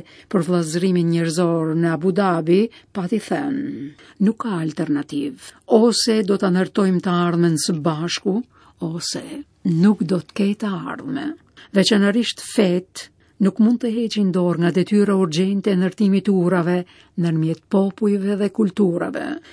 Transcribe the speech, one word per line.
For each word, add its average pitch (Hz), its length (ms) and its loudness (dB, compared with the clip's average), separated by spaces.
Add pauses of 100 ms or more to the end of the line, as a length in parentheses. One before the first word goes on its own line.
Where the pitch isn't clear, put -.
(280)
për 175 200 0
vllazërimin 175 600 2
njerëzor 165 640 0
në 170 200 2
Abu 175 180 0
Dhabi, 180 480 2 (300)
pati 190 260 -4
thënë: 143 720 -6 (300)
"Nuk 214 220 2
ka 214 180 -4
alternativë. 147 920 -6 (120)
Ose 220 560 4
do 196 140 0
ta 190 140 0
ndërtojmë 185 500 2
të 185 100 -4 (160)
ardhmen 170 300 2
së 165 240 -2
bashku, 170 640 -2 (380)
ose 165 440 -8 (400)
nuk 185 380 4
do 180 180 0
të - 140 -18
ketë 208 340 -2
ardhme." - 580 -8 (420)
Veçanërisht 202 720 2
fet - 720 -2 (300)
nuk 196 200 2
mund 226 200 4
të 240 120 -2
heqin 214 400 -2
dorë 175 280 0
nga 175 120 2
detyra 202 440 2
urgjente 190 560 0
e 185 60 2
ndërtimit 190 480 0
të 208 60 2
urave 180 460 2 (400)
ndërmjet 160 500 0
popujve 202 680 0
dhe 196 160 -2
kulturave. 185 760 -2 (260)